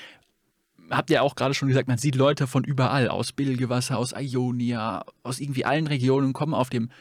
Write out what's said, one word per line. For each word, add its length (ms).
habt 200
ihr 120
auch 120
gerade 200
schon 140
gesagt, 200
man 100
sieht 160
Leute 320
von 180
überall, 440
aus 240
Bilgewasser, 640
aus 140
Ionia, 920
aus 180
irgendwie 240
allen 220
Regionen, 460
kommen 220
auf 160
dem, 200